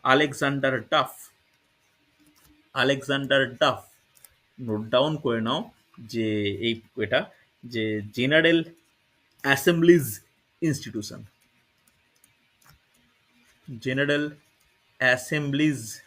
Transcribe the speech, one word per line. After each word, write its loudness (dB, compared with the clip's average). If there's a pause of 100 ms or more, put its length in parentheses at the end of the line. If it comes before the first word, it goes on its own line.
আলেকজান্ডার 0
ডাফ, 0 (1600)
আলেকজান্ডার 0
ডাফ। 0 (840)
নোট -6
ডাউন 2
করে -2
নাও -4 (300)
যে -4
এই, -2 (220)
এটা 0 (340)
যে -4 (140)
জেনারেল 2 (800)
অ্যাসেম্বলিজ 4 (420)
ইনস্টিটিউশন, -6 (2500)
জেনারেল 0 (680)
অ্যাসেম্বলিজ 0